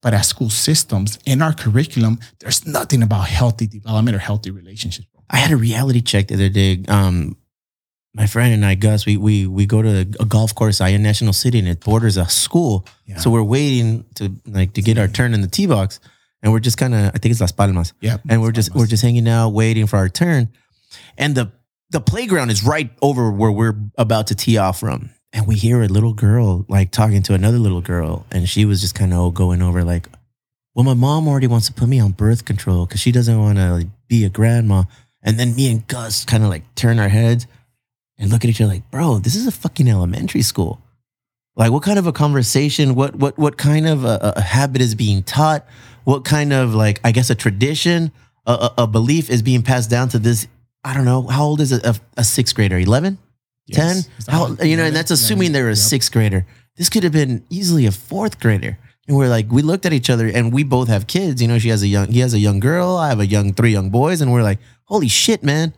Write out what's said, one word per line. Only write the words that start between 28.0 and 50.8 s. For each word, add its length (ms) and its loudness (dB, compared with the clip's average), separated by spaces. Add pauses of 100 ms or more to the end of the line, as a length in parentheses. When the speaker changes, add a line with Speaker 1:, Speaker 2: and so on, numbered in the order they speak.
Speaker 2:
and 180 -2
she 160 2
was 160 0
just 160 -4
kinda, 200 0
oh, 120 2
going 320 0
over, 220 0
like, 240 -2 (680)
"Well, 120 2
my 100 2
mom 320 2
already 200 2
wants 200 2
to 60 -8
put 160 0
me 100 2
on 140 2
birth 320 0
control 420 -2
'cause 140 -6
she 100 0
doesn't 260 2
wanna, 360 2
like, 140 -2 (200)
be 160 2
a 60 0
grandma." 540 2 (380)
And 160 0
then 180 -2
me 140 0
and 180 -2
Gus 380 -8
kinda, 220 2
like, 160 -4 (120)
turn 220 2
our 120 0
heads 360 2 (720)
and 140 -2
look 140 2
at 40 2
each 120 0
other 120 2
like, 160 -8
"Bro, 300 0
this 160 -2
is 100 -2
a 60 0
fucking 380 -2
elementary 520 0
school." 400 -4 (760)
Like, 160 2
what 120 0
kind 160 2
of 80 0
a 60 -2
conversation, 840 0
what, 200 -2
what, 220 -2
what 200 0
kind 280 0
of 200 0
a, 320 0
a 40 -2
habit 400 0
is 140 0
being 280 0
taught? 420 0 (400)
What 180 0
kind 300 0
of, 200 0
like, 300 0
I 80 2
guess, 180 0
a 60 0
tradition, 760 -2 (340)
a, 80 0
a, 200 -2 (100)
a 40 0
belief 420 0
is 120 0
being 200 2
passed 280 0
down 200 0
to 100 0
this, 280 0 (360)